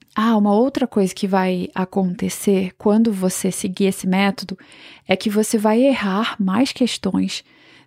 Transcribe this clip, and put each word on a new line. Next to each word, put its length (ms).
Ah, 200
uma 160
outra 360
coisa 260
que 140
vai 460
acontecer 1080
quando 340
você 380
seguir 340
esse 220
método 500
é 80
que 140
você 260
vai 280
errar 560
mais 340
questões 720